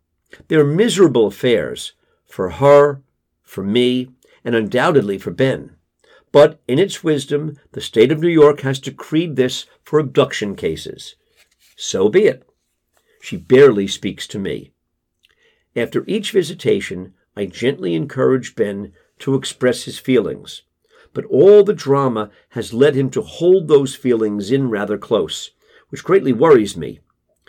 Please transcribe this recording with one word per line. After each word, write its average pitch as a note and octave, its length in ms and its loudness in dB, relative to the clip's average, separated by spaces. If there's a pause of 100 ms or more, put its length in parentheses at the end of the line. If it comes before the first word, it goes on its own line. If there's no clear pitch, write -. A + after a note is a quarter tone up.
(480)
They're D#3 160 4
miserable D#3 640 2
affairs G2 640 -4 (320)
for - 260 -8
her, C#3+ 520 4 (400)
for - 200 -12
me, B2 460 -2 (360)
and B2 120 -2
undoubtedly A2+ 640 0
for G2 120 -10
Ben. F2+ 460 -4 (560)
But D3+ 340 4
in B2+ 120 -2
its G3 260 -2
wisdom, D3 540 -4 (140)
the - 100 -12
state A#2 280 2
of D3+ 100 -2
New E3+ 80 2
York D3+ 340 4
has C3+ 160 -4
decreed D#3 580 -6
this B2+ 300 -2 (180)
for D3+ 140 0
abduction B2+ 580 -2
cases. - 580 -10 (600)
So G2 320 -2
be F3+ 160 2
it. - 240 -2 (720)
She - 160 -14
barely A#2 500 4
speaks - 420 -10
to - 100 -12
me. D#2 340 -10 (1040)
After A#2 320 -4
each G3+ 220 -4
visitation, G2+ 800 -4 (240)
I G#2 80 -6
gently C#3+ 500 -6
encourage C3 600 -2
Ben G2+ 380 -6 (280)
to C3+ 140 -4
express C3 500 -4
his - 140 -14
feelings, - 640 -2 (500)
but - 140 -8
all G3 380 6
the G3+ 100 -2
drama C3+ 560 -2 (200)
has A#2 220 -10
led C3+ 220 2
him C3+ 160 -2
to A#2 120 -6
hold F3 460 0
those C#3 260 2
feelings G#2+ 560 -2
in C3+ 200 0
rather G2+ 280 -4
close, - 520 -4 (400)
which - 140 -16
greatly E3 280 2
worries A#2+ 440 4
me. C#2+ 240 -12 (480)